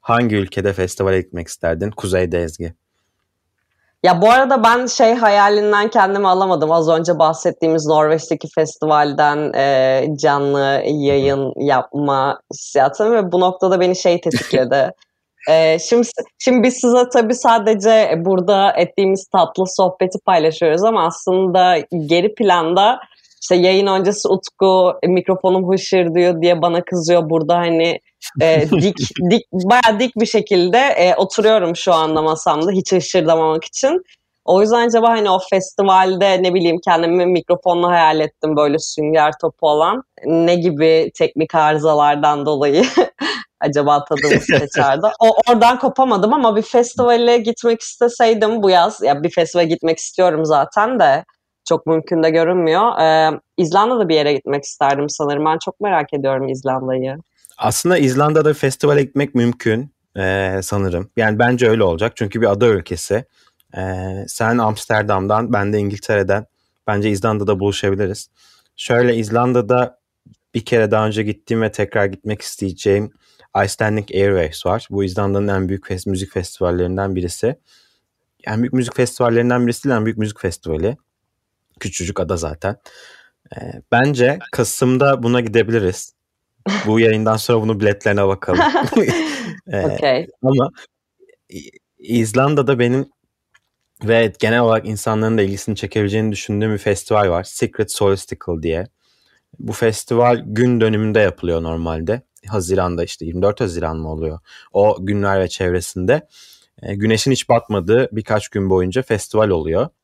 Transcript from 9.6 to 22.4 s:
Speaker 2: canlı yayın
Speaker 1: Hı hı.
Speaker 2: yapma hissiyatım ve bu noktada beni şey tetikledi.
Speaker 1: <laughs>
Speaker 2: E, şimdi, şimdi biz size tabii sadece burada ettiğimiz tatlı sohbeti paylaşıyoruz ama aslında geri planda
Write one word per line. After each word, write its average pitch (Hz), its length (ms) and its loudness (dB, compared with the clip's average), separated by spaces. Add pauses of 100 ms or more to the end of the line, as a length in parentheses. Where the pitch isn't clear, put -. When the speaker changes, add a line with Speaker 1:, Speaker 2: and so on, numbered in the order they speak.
Speaker 2:
canlı 139 680 0
yayın 139 520 0
Speaker 1:
Hı 135 100 -4
hı. - 100 -6
Speaker 2:
yapma 139 840 -2 (120)
hissiyatım 147 600 0
ve 196 180 0
bu 180 80 0
noktada 185 400 0
beni 180 160 2
şey 175 260 0
tetikledi. 135 760 0
Speaker 1:
<laughs> - 40 -20 (480)
Speaker 2:
E, 160 300 4
şimdi, 233 280 0 (320)
şimdi 254 240 2
biz 254 100 2
size 247 300 2 (100)
tabii 233 220 2
sadece 220 800 2
burada 190 540 2
ettiğimiz 190 560 0
tatlı 185 400 0
sohbeti 185 580 -2
paylaşıyoruz 160 580 2
ama 214 220 2
aslında 180 720 2 (280)
geri 175 300 0
planda 190 640 2 (420)